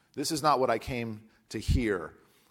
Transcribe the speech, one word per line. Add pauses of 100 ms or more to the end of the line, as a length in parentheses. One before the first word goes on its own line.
(160)
This
is
not
what
I
came (280)
to
hear." (380)